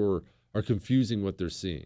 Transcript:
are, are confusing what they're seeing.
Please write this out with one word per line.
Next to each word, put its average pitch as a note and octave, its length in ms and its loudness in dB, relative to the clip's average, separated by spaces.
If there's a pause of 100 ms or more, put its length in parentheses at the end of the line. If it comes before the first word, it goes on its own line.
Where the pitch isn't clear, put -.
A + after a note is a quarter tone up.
(160)
are, E2 80 -2 (300)
are G#2+ 80 0
confusing A2+ 640 2
what F#2+ 140 -2
they're F2 120 -2
seeing. E2+ 360 -6